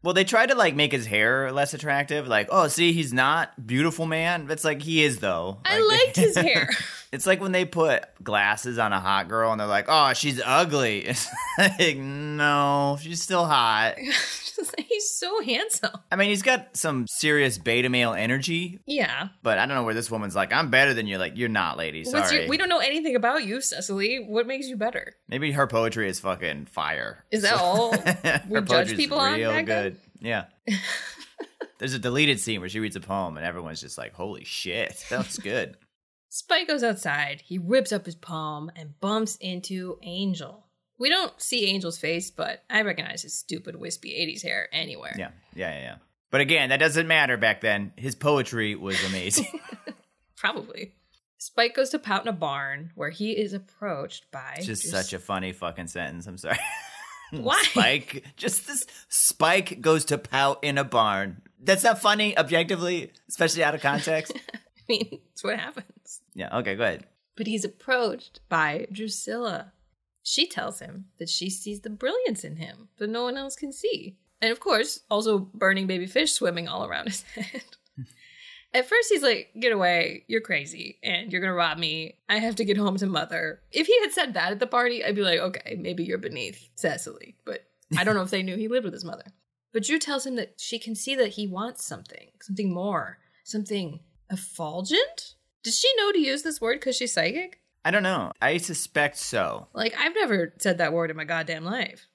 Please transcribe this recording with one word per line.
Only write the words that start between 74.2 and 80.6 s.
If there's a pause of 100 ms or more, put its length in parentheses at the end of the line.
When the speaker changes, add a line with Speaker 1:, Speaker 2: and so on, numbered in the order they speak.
Speaker 2:
And
of
course,
also
burning
baby
fish
swimming
all
around
his
<laughs>
head. (1120)
At
first,
he's
like,
"Get
away.
You're
crazy.